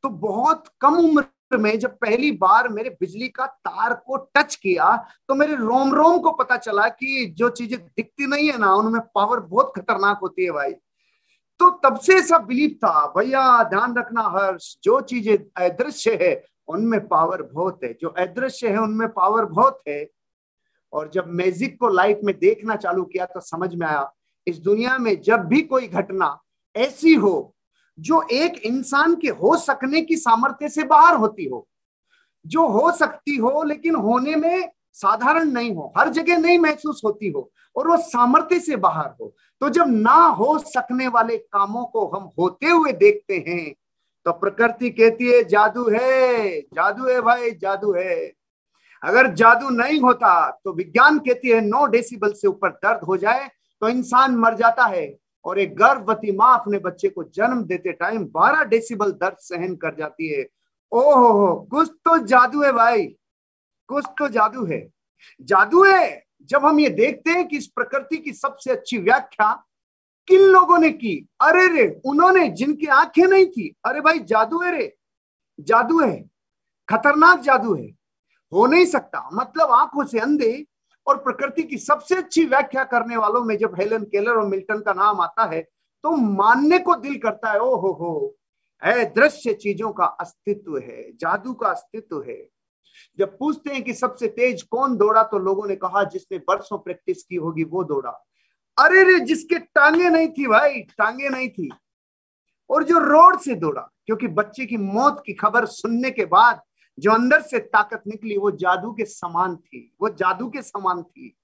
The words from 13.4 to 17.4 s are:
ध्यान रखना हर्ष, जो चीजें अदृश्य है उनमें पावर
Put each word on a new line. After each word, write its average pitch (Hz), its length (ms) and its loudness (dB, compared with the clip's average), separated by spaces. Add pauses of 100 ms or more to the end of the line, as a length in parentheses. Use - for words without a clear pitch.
ध्यान 233 320 -2
रखना 233 320 -6
हर्ष, 190 540 -4
जो 233 180 2
चीजें 226 340 -2 (280)
अदृश्य 226 580 -2
है 175 220 0 (260)
उनमें 214 380 -2
पावर 165 360 0